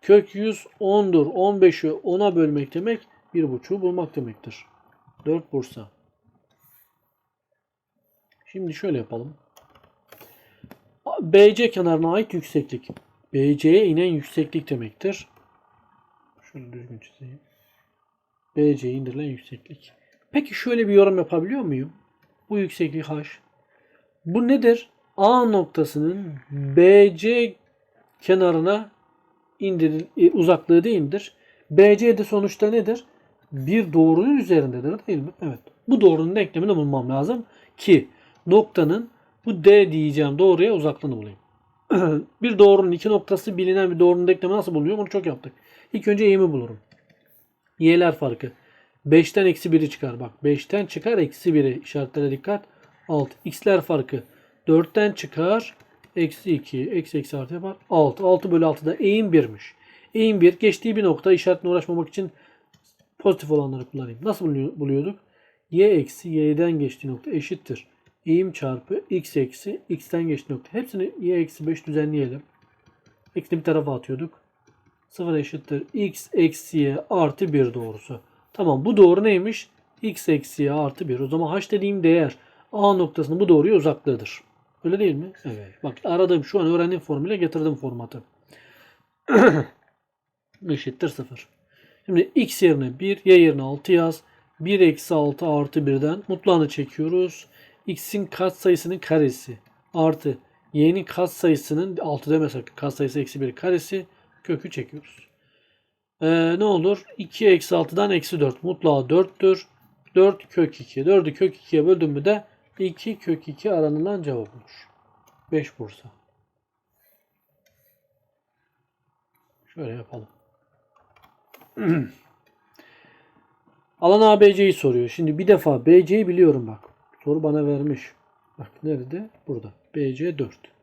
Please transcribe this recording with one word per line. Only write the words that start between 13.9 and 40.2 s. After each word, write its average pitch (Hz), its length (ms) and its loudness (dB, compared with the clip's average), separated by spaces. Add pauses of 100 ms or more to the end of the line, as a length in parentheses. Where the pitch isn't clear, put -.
yükseklik 156 680 -6
demektir. 127 580 -8 (1200)
Şöyle 123 200 -20
düzgün 123 260 -20
çizeyim. 131 420 -20 (1160)
B 147 200 2
C'ye 127 160 -8
indirilen 135 380 -10
yükseklik. - 640 -20 (400)
Peki 294 220 -6
şöyle 233 340 -2
bir 202 60 0
yorum 196 240 6
yapabiliyor 180 420 -2
muyum? 143 320 -6 (560)
Bu 208 100 -4
yükseklik 160 460 -6
H. 151 180 -8 (1000)
Bu 214 240 0
nedir? 233 420 2 (260)
A 240 280 4
noktasının 170 920 -2 (160)
B 170 680 6
C 226 400 -2 (640)
kenarına 185 760 2 (640)
indiril-, 160 460 -2 (100)
e, 180 140 6
uzaklığı 170 540 2
değildir. 190 500 -4 (360)
B 202 260 8
C 226 220 2
de 208 60 -2
sonuçta 208 460 -2
nedir? 226 340 -2 (480)
Bir 160 400 -2
doğrunun 170 460 4
üzerindedir, 151 680 -2
değil 175 120 -4
mi? 143 120 -8 (120)
Evet. 139 160 -8 (300)
Bu 233 120 4
doğrunun 170 360 4
denklemini 190 400 -2
bulmam 139 340 -2
lazım 175 360 -4 (300)
ki 165 320 4 (380)
noktanın 196 640 2 (340)
bu 180 200 -6
D 196 280 8
diyeceğim 151 460 -2